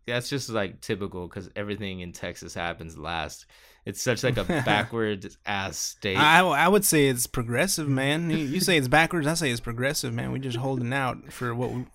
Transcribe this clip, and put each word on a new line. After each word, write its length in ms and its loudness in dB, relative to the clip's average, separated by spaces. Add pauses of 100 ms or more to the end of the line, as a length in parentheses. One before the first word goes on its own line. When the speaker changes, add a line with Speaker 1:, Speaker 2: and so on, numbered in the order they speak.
Speaker 1:
"That's 240 -4
just, 180 -2
like, 320 -2
typical 480 -4
'cause 260 -10
everything 460 -6
in 120 -8
Texas 420 -10
happens 420 -6
last." 480 -6 (400)
It's 180 -8
such, 220 0
like, 140 0
a 60 0
Speaker 2:
<laughs> 200 0
Speaker 1:
backwards 720 0 (100)
ass 320 -4
state. 380 -4
Speaker 2:
I, 240 8
I 280 4
would 160 4
say 220 6
it's 200 0
progressive, 600 0
man. 420 0
You, 80 2
you 220 -2
say 180 4
it's 100 2
backwards, 400 4
I 60 2
say 160 0
it's 100 -2
progressive, 520 -2
man. 200 -4
We 80 -4
just 160 -4
holding 360 -2
out 400 -2
for 220 -4
what 140 -2
w-, 260 -4